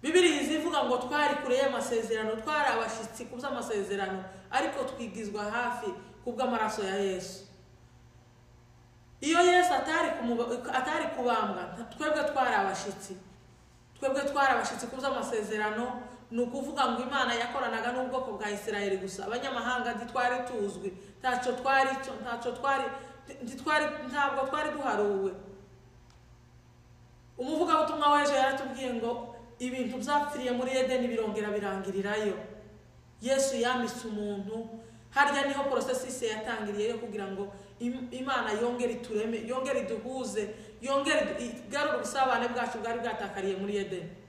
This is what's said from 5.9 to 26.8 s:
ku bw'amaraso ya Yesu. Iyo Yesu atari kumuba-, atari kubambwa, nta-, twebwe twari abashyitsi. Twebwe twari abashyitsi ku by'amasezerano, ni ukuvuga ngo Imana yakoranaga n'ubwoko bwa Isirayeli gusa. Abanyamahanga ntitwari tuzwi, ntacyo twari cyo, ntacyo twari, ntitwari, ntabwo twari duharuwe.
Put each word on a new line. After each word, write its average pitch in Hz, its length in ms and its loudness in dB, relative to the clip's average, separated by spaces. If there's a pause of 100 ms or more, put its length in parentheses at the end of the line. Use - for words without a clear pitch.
ku 240 80 -4
bw'amaraso 220 480 0
ya 196 160 0
Yesu. 190 480 -2 (1800)
Iyo 311 240 4
Yesu 359 240 8
atari 320 480 2
kumuba-, 240 400 0 (160)
atari 302 400 2
kubambwa, 220 480 0 (160)
nta-, 226 80 -8
twebwe 302 320 0 (160)
twari 262 160 4
abashyitsi. 196 640 0 (800)
Twebwe 269 320 0
twari 277 260 4
abashyitsi 240 380 0
ku 262 80 -8
by'amasezerano, 220 880 -2 (480)
ni 233 80 -2
ukuvuga 269 480 -2
ngo 233 160 -2
Imana 262 320 0
yakoranaga 240 560 -2
n'ubwoko 254 480 -2
bwa 208 80 -2
Isirayeli 202 480 -2
gusa. 190 320 -6
Abanyamahanga 247 640 -2
ntitwari 247 420 0 (140)
tuzwi, 196 400 -4 (320)
ntacyo 254 320 0
twari 269 480 4
cyo, - 160 -8
ntacyo 233 340 -4
twari, 269 340 2 (600)
ntitwari, 302 400 2 (240)
ntabwo 277 400 2
twari 302 220 0
duharuwe. 202 600 2 (2000)